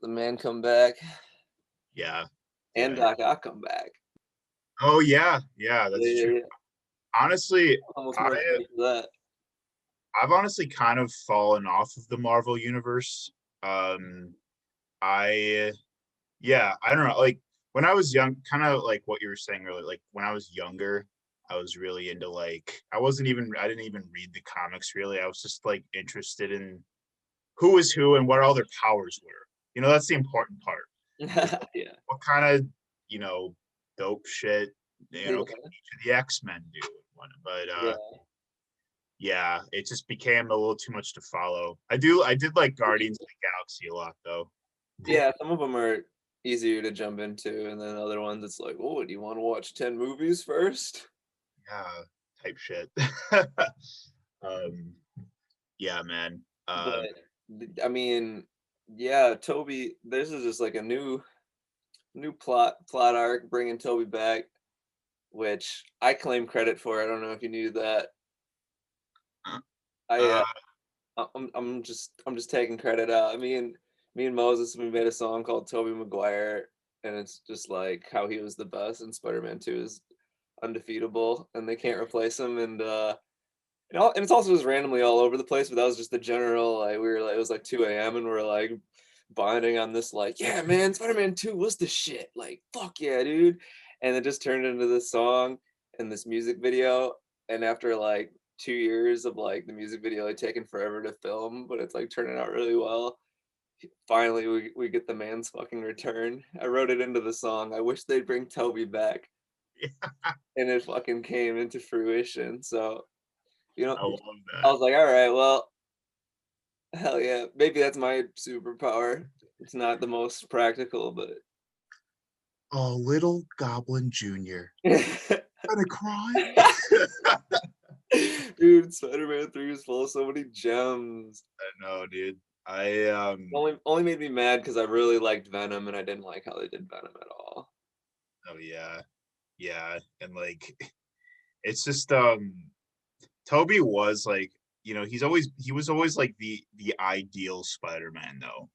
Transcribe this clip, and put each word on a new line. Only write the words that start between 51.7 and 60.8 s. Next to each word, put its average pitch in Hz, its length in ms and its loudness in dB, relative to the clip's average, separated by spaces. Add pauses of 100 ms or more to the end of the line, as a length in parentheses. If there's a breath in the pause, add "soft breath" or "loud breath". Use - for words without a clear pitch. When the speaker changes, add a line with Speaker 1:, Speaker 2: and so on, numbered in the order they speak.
Speaker 2:
type 95 160 -10
shit. 87 380 -10
<laughs> - 800 0 (640 loud breath)
Um, 87 540 -10 (840)
yeah, 90 240 -6
man, 85 420 -8 (220)
um, 87 380 -4
Speaker 1:
But, - 40 -8 (500)
th-, 113 100 -14 (140)
I 123 40 0
mean, 120 600 -2 (400)
yeah, 123 480 4
Tobey, 139 680 -6
this 131 280 -4
is 139 120 -8
just, 117 160 -2
like, 110 160 -2
a 107 60 -4